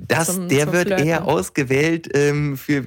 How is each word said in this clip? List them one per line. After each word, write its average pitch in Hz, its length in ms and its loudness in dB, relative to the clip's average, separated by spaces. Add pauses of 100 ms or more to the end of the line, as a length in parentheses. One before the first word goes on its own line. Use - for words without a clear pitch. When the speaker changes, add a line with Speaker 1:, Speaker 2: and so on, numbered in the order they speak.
Speaker 1:
Das, 165 260 0
Speaker 2:
zum, 180 140 -6
Speaker 1:
der 139 160 4
Speaker 2:
zum 156 80 -2
Speaker 1:
wird 175 160 2
Speaker 2:
Flirten. 185 180 0
Speaker 1:
eher 160 200 0
ausgewählt, 156 880 0
ähm, 143 420 0
für, 135 300 -2